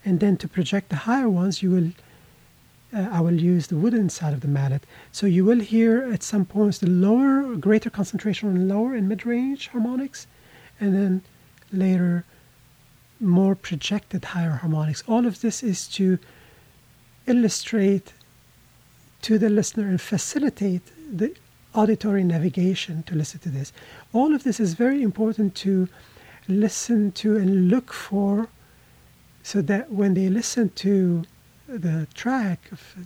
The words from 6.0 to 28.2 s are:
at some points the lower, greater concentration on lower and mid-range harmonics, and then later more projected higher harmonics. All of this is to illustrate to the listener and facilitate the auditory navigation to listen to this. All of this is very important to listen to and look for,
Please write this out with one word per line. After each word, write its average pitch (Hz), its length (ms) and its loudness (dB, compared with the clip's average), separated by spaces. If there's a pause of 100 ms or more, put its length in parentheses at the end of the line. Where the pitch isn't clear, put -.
at - 100 -2
some 196 240 -2
points 208 340 0
the 180 100 0
lower, 247 680 2
greater 214 340 2
concentration 202 600 -4
on 185 180 0
lower 220 260 0
and 208 140 -2
mid-range 240 640 -4
harmonics, 254 580 -4 (540)
and 196 120 0
then 190 280 0 (500)
later 180 540 0 (960)
more 190 340 4
projected - 680 -6
higher 165 320 -2
harmonics. 156 500 -2
All 240 180 2
of 214 140 -4
this 226 240 -4
is 196 240 -4
to 185 320 0 (1040)
illustrate 208 840 2 (1120)
to 220 140 2
the 214 100 2
listener 208 380 0
and 185 120 0
facilitate 202 840 -2 (280)
the 220 220 -4 (400)
auditory 214 500 2
navigation 170 800 0
to 170 140 -8
listen 156 240 -4
to 170 100 -8
this. 135 240 -8 (400)
All 285 220 2
of 254 80 -4
this 233 160 -2
is 175 160 0
very 269 260 0
important 214 540 -2
to 185 340 0 (580)
listen 208 680 0
to 214 220 0
and 190 320 4
look 247 240 2
for, 202 580 -2 (920)